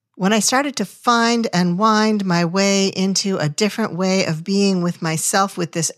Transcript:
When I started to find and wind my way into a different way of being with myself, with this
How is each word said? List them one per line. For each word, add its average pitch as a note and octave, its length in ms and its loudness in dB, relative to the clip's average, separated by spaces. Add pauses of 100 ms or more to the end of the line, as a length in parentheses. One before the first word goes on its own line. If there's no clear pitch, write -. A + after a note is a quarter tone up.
(140)
When G3 180 2
I A3 60 4
started C4 380 0
to G#3 80 -2
find A#3 680 0
and F3 240 2
wind G#3+ 480 2
my F3 200 2
way G3 420 2
into F#3+ 520 -2
a D3+ 100 -2
different G#3 460 -4
way F#3 300 0
of D#3+ 200 -4
being G3 360 0
with F3 220 -4
myself, F3 560 -2
with E3+ 140 -6
this D#3+ 260 -4